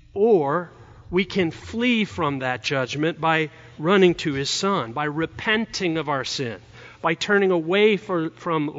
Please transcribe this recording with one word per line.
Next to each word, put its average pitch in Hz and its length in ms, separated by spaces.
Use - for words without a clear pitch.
Or 175 580
we 185 160
can 175 240
flee 226 560
from 143 340
that 127 220
judgment 147 580
by 160 300
running 180 360
to 156 180
his 135 180
Son, 165 420
by 147 120
repenting 165 920
of 147 120
our 135 160
sin, 117 340
by 165 140
turning 202 340
away 185 480
for, 165 340
from 160 360